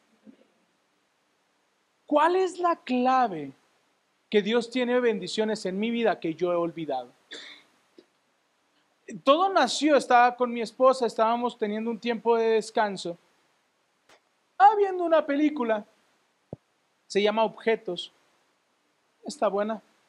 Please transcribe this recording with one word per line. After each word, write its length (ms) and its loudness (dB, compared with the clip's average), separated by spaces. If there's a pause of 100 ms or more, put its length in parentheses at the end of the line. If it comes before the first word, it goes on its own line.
(2000)
¿Cuál 300 2
es 220 -2
la 180 0
clave 760 0 (760)
que 120 2
Dios 280 -2
tiene 300 0
bendiciones 680 -2
en 120 -6
mi 120 -4
vida 300 0
que 140 -8
yo 180 -2
he 40 0
olvidado? 560 -6 (2000)
Todo 280 4
nació, 440 2
estaba 400 4
con 160 -4
mi 80 -6
esposa, 460 2
estábamos 520 -2
teniendo 320 -4
un 80 -8
tiempo 380 0
de 140 0
descanso. 680 -2 (1400)
Estaba 220 6
viendo 300 0
una 200 2
película, 600 0 (1200)
se 160 0
llama 220 2
Objetos. 680 -4 (1120)
Está 220 -4
buena, 340 -4 (280)